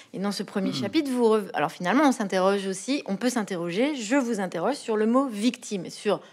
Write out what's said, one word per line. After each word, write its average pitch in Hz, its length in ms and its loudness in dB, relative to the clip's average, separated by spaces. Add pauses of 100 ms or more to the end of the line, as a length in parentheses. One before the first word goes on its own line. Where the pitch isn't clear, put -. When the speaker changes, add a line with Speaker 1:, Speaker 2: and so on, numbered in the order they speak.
(140)
Speaker 1:
Et - 60 -8
dans 202 120 -2
ce 196 120 -6
premier 190 260 -4
Speaker 2:
Hmm. 139 120 -4
Speaker 1:
chapitre, 294 280 0
vous 247 140 2
rev-, 214 320 4
alors 151 160 0
finalement, 196 320 2
on 277 80 6
s'interroge 196 560 2
aussi, 196 400 -2
on 196 80 -2
peut 240 140 0
s'interroger, 202 640 -2
je 240 220 0
vous 247 220 0
interroge 185 360 -2
sur 220 220 -2
le 214 100 2
mot 254 180 4
victime, 208 640 -2
sur 190 320 -2 (120)